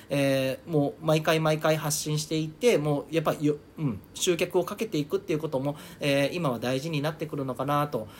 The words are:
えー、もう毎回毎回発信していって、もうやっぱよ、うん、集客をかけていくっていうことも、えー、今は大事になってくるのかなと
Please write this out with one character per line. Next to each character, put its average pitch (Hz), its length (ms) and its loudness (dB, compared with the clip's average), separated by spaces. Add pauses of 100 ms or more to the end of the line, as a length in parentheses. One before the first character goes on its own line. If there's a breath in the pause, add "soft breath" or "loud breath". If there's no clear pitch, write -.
え 135 560 0
ー、 170 60 -8
も 143 300 2
う 156 40 -8
毎 156 160 4
回 160 200 2
毎 156 180 2
回 156 160 4
発 151 220 -2
信 151 200 -2
し 151 100 -4
て 156 120 -2
い 156 60 -2
っ 156 40 -6
て、 214 280 4
も 147 240 2
う - 100 -8
や 160 80 2
っ 156 60 0
ぱ 165 80 2
よ、 147 240 0 (200)
う 160 40 -6
ん、 117 180 -2 (140)
集 175 240 0
客 180 200 0
を 175 60 4
か 208 140 -8
け - 80 -4
て - 120 -4
い 147 60 0
く 190 140 -2
っ - 20 2
て 175 140 -4
い - 20 0
う 147 40 0
こ 156 100 -6
と 139 100 0
も、 143 160 -2 (240 loud breath)
え 143 280 2
ー、 - 40 0
今 170 180 0
は 117 100 -2
大 127 200 0
事 151 100 -6
に 151 120 0
な 151 80 0
っ 156 60 -6
て 160 100 -6
く 156 120 -8
る 139 60 -2
の 131 120 -4
か 131 100 -2
な 147 220 2
と 110 200 -4 (120)